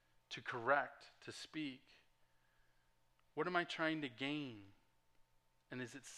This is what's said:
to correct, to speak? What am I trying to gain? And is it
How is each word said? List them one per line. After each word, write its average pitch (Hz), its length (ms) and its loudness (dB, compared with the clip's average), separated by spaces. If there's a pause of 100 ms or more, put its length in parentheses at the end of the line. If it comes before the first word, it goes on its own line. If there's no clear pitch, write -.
(300)
to 135 100 -6
correct, 127 640 2 (220)
to 113 60 -10
speak? 143 500 -6 (1500)
What 156 120 4
am 180 100 4
I 170 80 6
trying 160 360 2
to 143 80 -2
gain? 135 480 -2 (1120)
And 127 120 -4
is 120 120 -6
it 135 120 -12 (100)